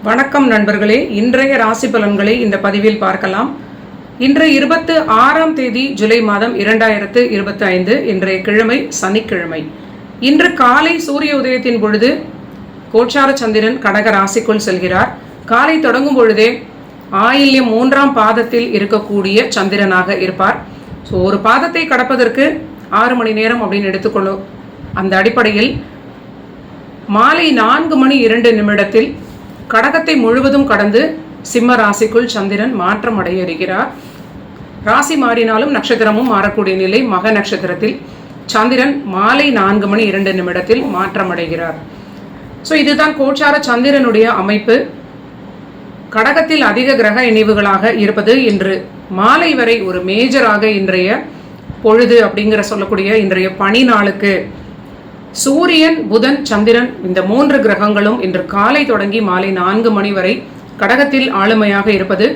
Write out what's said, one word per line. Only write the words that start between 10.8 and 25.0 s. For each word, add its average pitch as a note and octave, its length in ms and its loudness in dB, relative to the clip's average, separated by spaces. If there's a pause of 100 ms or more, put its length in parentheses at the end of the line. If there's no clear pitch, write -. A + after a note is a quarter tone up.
சூரிய D4 340 -2
உதயத்தின் B3 420 -2
பொழுது G#3+ 280 2 (840)
கோச்சார B3 340 2 (140)
சந்திரன் A3 440 0
கடக G#3 320 2
ராசிக்குள் G#3+ 500 0
செல்கிறார். F#3 420 0 (420)
காலை D4 240 4 (120)
தொடங்கும் C4 320 2
பொழுதே A3 280 4 (800)
ஆயில்யம் C4 480 4
மூன்றாம் C4+ 480 2
பாதத்தில் A#3 560 0
இருக்கக்கூடிய G3+ 680 0 (100)
சந்திரனாக F#3+ 680 0
இருப்பார். F#3+ 340 -2 (520)
So, G#3+ 40 -6 (140)
ஒரு G3 180 0
பாதத்தை E4 460 0
கடப்பதற்கு B3+ 520 2 (580)
ஆறு B3 180 2
மணி A3 120 -2 (100)
நேரம் A3+ 220 -2
அப்படின்னு G3 280 -2
எடுத்துக்கொள்ளும். G2+ 500 -2 (580)